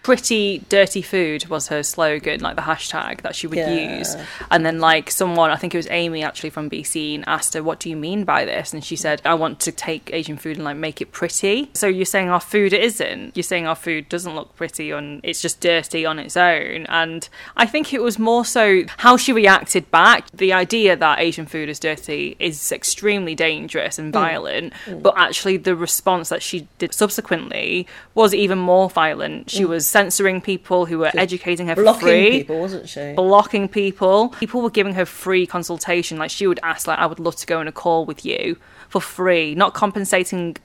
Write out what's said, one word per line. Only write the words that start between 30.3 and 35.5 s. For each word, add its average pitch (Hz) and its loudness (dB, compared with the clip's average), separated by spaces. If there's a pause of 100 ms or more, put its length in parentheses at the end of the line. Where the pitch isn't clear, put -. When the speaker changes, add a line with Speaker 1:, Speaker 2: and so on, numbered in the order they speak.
Speaker 1:
people 180 0
who 165 -4
were 160 2
Speaker 2:
She - -4
was 185 2
Speaker 1:
educating 175 -4
her 165 -2
for 190 0
Speaker 2:
blocking 226 6
Speaker 1:
free. 185 6
Speaker 2:
people, 196 0
wasn't 190 -8
she? 143 -12
Speaker 1:
Blocking 196 4
people. 196 2 (100)
People 233 -4
were 233 -2
giving 196 0
her 185 -2
free 185 0
consultation. 170 -4